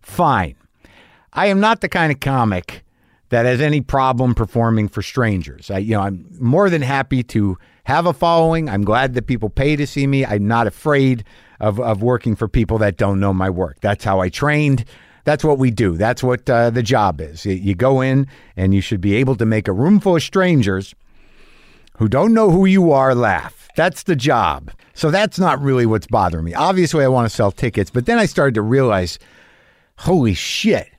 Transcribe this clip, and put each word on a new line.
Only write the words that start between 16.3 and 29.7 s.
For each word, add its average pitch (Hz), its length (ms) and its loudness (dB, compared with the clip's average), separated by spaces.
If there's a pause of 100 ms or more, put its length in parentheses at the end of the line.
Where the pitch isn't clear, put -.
uh, 117 200 2
the 120 120 -2
job 104 380 0
is. 80 260 -14
Y-, 101 60 -2
you 95 240 -2
go 131 240 2
in, 131 280 0 (280)
and 95 180 2
you 98 60 4
should 95 220 -4
be 101 140 0
able 131 200 0
to 117 100 -2
make 110 220 0
a 98 60 -2
room 170 260 2
full 185 160 2
of 147 80 0
strangers 123 720 0 (1000)
who 110 100 0
don't 170 260 2
know 220 160 4
who 190 160 4
you 185 280 4
are 135 200 4
laugh. 107 600 -2
That's 165 280 -2
the 175 120 0
job. 101 560 0 (220)
So 151 180 -2
that's 202 260 -2
not 151 240 0
really 131 240 2
what's 110 220 0
bothering 87 380 0
me. 85 80 -6
Obviously, 165 500 0
I 131 60 4
wanna 123 180 2
sell 101 240 0
tickets, 107 400 -4
but 123 140 -2
then 233 140 2
I 208 60 2
started 139 300 0
to 107 60 0
realize, 110 580 0 (800)